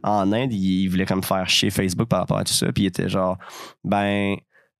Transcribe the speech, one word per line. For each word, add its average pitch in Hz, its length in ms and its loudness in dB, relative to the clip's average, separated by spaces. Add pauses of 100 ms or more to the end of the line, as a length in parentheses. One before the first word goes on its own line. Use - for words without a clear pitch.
En 101 300 2
Inde, 120 200 0
ils, 95 320 2
ils 92 40 0
voulaient 92 180 0
comme 95 160 0
faire 92 260 -2
chier - 220 2
Facebook 98 380 0
par 92 120 2
rapport 98 180 -2
à 95 60 -2
tout - 100 -4
ça, - 180 0
puis 98 120 2
ils - 20 4
étaient 92 240 -2
genre, « 92 260 0 (480)
Ben, 101 520 0 (440)